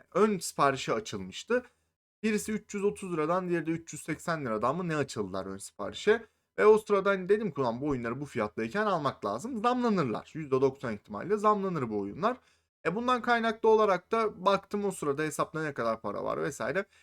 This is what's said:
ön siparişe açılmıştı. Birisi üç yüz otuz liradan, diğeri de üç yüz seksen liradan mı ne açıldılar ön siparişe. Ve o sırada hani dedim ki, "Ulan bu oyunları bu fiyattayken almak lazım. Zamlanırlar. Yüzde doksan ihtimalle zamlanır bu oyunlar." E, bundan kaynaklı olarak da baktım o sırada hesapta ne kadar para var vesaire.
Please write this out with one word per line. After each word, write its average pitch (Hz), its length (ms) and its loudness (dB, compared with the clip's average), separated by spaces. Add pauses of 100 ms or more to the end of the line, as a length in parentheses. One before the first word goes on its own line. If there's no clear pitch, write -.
(140)
ön 202 240 2
siparişe 139 540 0
açılmıştı. 113 720 -4 (580)
Birisi 214 300 -2
üç 208 220 -8
yüz 196 100 -4
otuz 202 280 -2
liradan, 175 360 0
diğeri 170 180 0
de 165 40 -2
üç 165 220 -6
yüz 151 100 -12
seksen 156 420 -4
liradan 120 320 0
mı 180 120 -4
ne 156 80 0
açıldılar 98 500 -4
ön 95 120 -8
siparişe. 147 680 0 (320)
Ve 196 80 6
o 214 120 10
sırada 202 320 2
hani 185 180 -2
dedim 214 220 2
ki, 139 100 -8
"Ulan 120 200 0
bu 143 60 -4
oyunları 123 340 -2
bu 147 60 -8
fiyattayken 113 600 -2
almak 151 380 -2
lazım. 160 340 -4
Zamlanırlar. 214 760 0
Yüzde 135 260 0
doksan 135 340 2
ihtimalle 113 420 -4
zamlanır 190 540 0
bu 104 80 -2
oyunlar." 139 380 -2 (500)
E, 165 80 0
bundan 247 280 0
kaynaklı 226 460 2
olarak 214 440 6
da 214 320 -2
baktım 196 400 2
o 202 60 2
sırada 147 320 -2
hesapta 156 400 -2
ne 151 120 -4
kadar 113 260 0
para 101 240 -4
var 117 180 -2
vesaire. 156 420 -2 (180)